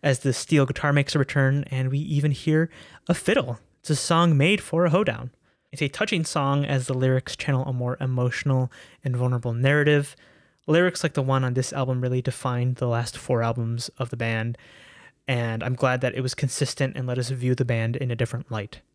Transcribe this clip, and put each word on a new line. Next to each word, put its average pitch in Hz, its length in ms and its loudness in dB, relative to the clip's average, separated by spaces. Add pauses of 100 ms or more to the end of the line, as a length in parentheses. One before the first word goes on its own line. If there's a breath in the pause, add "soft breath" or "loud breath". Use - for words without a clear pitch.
as 139 160 2
the 135 140 0
steel 143 320 2
guitar 143 280 -2
makes 143 220 2
a 151 40 4
return, 139 520 2
and 131 180 -2
we 139 100 0
even 151 320 0
hear 156 380 2 (400 loud breath)
a 180 40 4
fiddle. 127 460 0 (220)
It's - 80 -16
a 156 60 4
song 165 420 4
made 180 240 4
for 170 240 0
a 165 60 4
hoedown. 156 400 0 (380)
It's - 120 -8
a 143 80 0
touching 196 340 -2
song 143 400 0
as 135 240 -2
the 135 60 -2
lyrics 131 420 0
channel 131 300 -2
a 135 80 -4
more 123 260 -4
emotional 127 720 0 (320 loud breath)
and 127 140 -2
vulnerable 123 360 -2
narrative. 143 600 4 (500 soft breath)
Lyrics 175 380 2
like 160 100 -2
the 143 80 0
one 131 220 2
on 123 100 0
this 127 200 -2
album 131 260 -2
really 127 220 0
defined 123 560 -2
the 127 100 -2
last 117 300 -2
four 117 260 0
albums 117 540 -2
of 120 120 -4
the 123 80 -8
band, 113 400 -2 (680 loud breath)
and 117 340 -2
I'm 127 140 -2
glad 127 260 0
that 127 140 -2
it 131 60 -4
was 127 120 -4
consistent - 640 -4
and 127 100 -4
let 123 120 -2
us 123 120 -4
view 127 240 0
the 123 120 0
band 117 320 0
in 127 140 -2
a 117 40 -2
different 123 340 -4
light. 107 300 -8 (160)